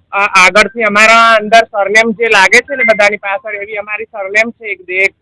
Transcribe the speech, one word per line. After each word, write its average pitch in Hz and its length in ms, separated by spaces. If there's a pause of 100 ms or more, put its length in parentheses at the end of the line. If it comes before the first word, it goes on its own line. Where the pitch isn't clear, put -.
(120)
અ, 196 60
આગળથી 202 640
અમારા 226 560
અંદર 214 260
સરનેમ 220 460
જે 226 160
લાગે 202 320
છે 269 160
ને - 80
બધાની 208 340
પાછળ, 202 380
એવી 202 200
અમારી 208 280
સરનેમ 214 480
છે, 226 160
એક 185 140
દે, 185 260 (140)